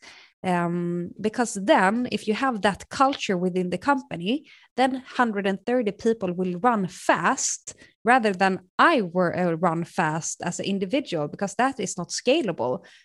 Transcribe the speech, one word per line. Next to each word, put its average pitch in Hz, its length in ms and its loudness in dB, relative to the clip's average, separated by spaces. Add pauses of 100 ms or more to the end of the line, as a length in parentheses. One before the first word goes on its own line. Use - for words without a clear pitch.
(420)
Um, 175 800 -2
because 214 360 -2
then 220 580 4
if 208 120 -4
you 214 80 0
have 240 280 -2
that 196 260 0
culture 269 500 0
within 180 340 0
the 180 60 -4
company, 254 680 -2 (320)
then 254 260 0 (140)
hundred 208 280 0
and 196 200 0
thirty 240 260 0
people 226 400 0
will 180 320 -2
run 220 240 2
fast - 880 -2 (300)
rather 226 260 4
than 190 300 0 (180)
I 294 220 6
were, 175 360 0
uh, 170 200 0
run 180 260 0
fast 160 580 -2
as - 180 -6
an 185 60 -4
individual, 190 640 -2
because - 280 -8
that 269 220 0
is 185 200 -6
not 175 140 -8
scalable. 196 760 -2 (200)